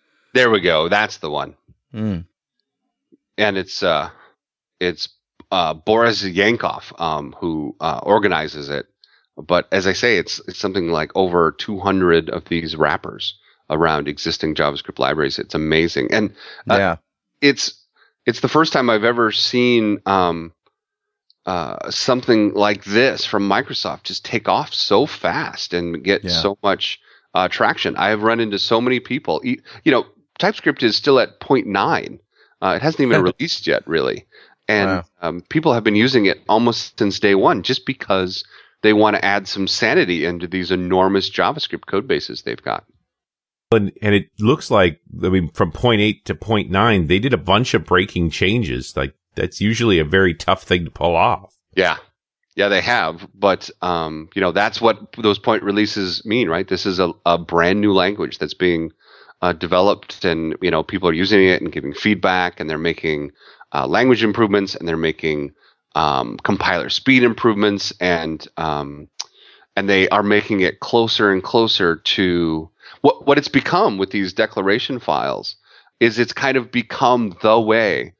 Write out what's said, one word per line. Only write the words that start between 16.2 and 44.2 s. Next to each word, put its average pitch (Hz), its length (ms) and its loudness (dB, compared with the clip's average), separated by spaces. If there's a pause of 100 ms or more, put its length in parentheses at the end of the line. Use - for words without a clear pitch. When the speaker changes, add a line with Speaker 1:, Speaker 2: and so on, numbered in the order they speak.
Speaker 1:
uh, 113 80 2
Speaker 2:
Yeah. 92 200 0 (440)
Speaker 1:
it's, - 340 0 (520)
it's 120 140 -2
the 127 80 0
first 160 240 2
time 127 180 2
I've 107 140 2
ever 117 280 2
seen, 120 760 0
um, 87 460 0 (960)
uh, 78 440 -8
something 120 640 0
like 104 300 0
this 110 400 0
from 101 240 -2
Microsoft - 560 -4
just - 200 -10
take - 240 -6
off 107 240 0
so 110 340 2
fast - 680 -6
and 85 280 -6
get 92 220 0
Speaker 2:
Yeah. 90 60 -4
Speaker 1:
so 87 320 -2
much, - 380 -2 (340)
uh, 90 140 2
traction. 104 480 -2
I 95 120 0
have 107 140 -2
run 113 180 2
into 104 180 -2
so 113 220 0
many 123 200 0
people. - 440 -6
E-, 127 160 -4 (240)
you 151 80 4
know, 117 140 0 (320)
TypeScript 120 440 -2
is 113 140 2
still 139 220 4
at - 220 -2
point 135 260 0
nine. 98 520 -2 (440)
Uh, 95 140 2
it 95 60 -6
hasn't 160 200 -2
even 117 200 4
Speaker 2:
<laughs> 87 160 2
Speaker 1:
released - 280 -8
yet, 73 200 0
really. 71 400 -2 (420)
And, 101 220 2
Speaker 2:
Wow. 90 140 -4 (160)
Speaker 1:
um, 85 200 -6 (100)
people 156 240 0
have 110 100 0
been 104 120 2
using 120 300 4
it - 220 0
almost 117 500 0
since 101 220 0
day 101 140 4
one 98 280 2
just - 220 -4
because 95 600 -4 (360)
they 107 140 6
wanna 104 280 4
add 98 260 0
some 98 200 -4
sanity 110 560 0
into 87 220 -4
these 87 240 -4
enormous 92 600 2
JavaScript - 560 -4
code 98 220 -4
bases 73 340 -4
they've - 200 -8
got. 53 220 -6 (840)
Speaker 3:
And, 104 220 2 (100)
and 104 120 2
it 98 140 2 (100)